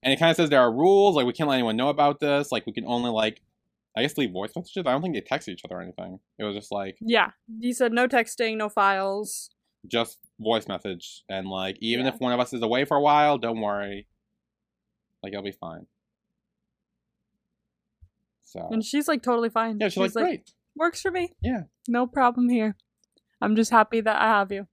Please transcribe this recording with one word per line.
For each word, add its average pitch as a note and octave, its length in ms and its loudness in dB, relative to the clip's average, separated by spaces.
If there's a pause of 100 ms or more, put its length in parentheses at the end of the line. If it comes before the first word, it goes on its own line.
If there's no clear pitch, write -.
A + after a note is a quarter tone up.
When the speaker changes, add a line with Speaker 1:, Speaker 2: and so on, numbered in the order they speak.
Speaker 1:
And C3+ 100 2
it C3+ 60 2
kinda E3 160 6
says D#3+ 160 2
there C#3+ 120 6
are A#2 100 4
rules. F#3+ 420 6
Like, C3+ 120 2
we B2 60 0
can't D3+ 160 -2
let C#3 80 2
anyone A2+ 200 0
know B2+ 120 2
about C#3+ 300 2
this. C#3+ 320 0
Like, A2+ 160 -2
we A2+ 60 -8
can A2+ 140 -6
only, A#2+ 240 -2
like, A2 300 0 (560)
I A2+ 60 0
guess C#3+ 160 -4
leave A#2+ 140 0
voice G2 240 -6
messages. F3+ 280 -8
I C3+ 60 0
don't C3+ 100 2
think F3 140 -4
they G#2 60 -4
texted C3 300 -6
each F2+ 140 -12
other F#2 120 -10
or F2 60 -10
anything. F#2 360 -12 (220)
It G#2+ 40 -6
was G#2 120 -6
just - 160 -12
like G2 280 -8
Speaker 2:
Yeah. A3+ 300 0 (300)
He B3 120 -2
said A#3+ 200 0
no B3 160 2
texting, A#3 480 -2
no G#3+ 120 -4
files. G3 840 -2 (360)
Speaker 1:
just A#2 320 -4 (220)
voice A2 260 0
message. F#2 640 -8
And, F#2+ 180 -6
like, F#2+ 340 -6
even A#2+ 260 0
Speaker 2:
Yeah. B2+ 80 -2
Speaker 1:
if A#2+ 60 -12
one B2+ 120 0
of B2 80 0
us B2 120 -2
is A#2+ 100 -4
away A#2+ 220 0
for D3 120 0
a C#3+ 60 4
while, D3 360 4
don't A2+ 220 -4
worry. G2+ 480 -6 (1120)
Like, G2 100 -10
it'll G2+ 120 -8
be G2 80 -8
fine. E2+ 340 -14 (2500)
So. - 280 -12
Speaker 2:
And A3+ 140 -2
she's, C#4+ 240 -2
like, C#4+ 140 0
totally A#3 280 0
fine. A3+ 300 -2
Speaker 1:
Yeah, G#3 80 0
she's F3 60 -4
Speaker 2:
She's F#3+ 200 0
Speaker 1:
like, A#3 80 0
Speaker 2:
like, - 80 2
Speaker 1:
"Great." - 200 -10 (260)
Speaker 2:
"Works E4 260 -2
for F#4+ 80 -2
me. F4 220 -4 (100)
Speaker 1:
Yeah. B3 200 -2 (260)
Speaker 2:
No A#3+ 180 0
problem B3 420 2
here. A3 280 2 (640)
I'm G#3+ 160 2
just A3+ 140 2
happy A3+ 300 6
that G#3+ 220 0
I G#3+ 40 4
have G3+ 260 2
you." G3 200 -8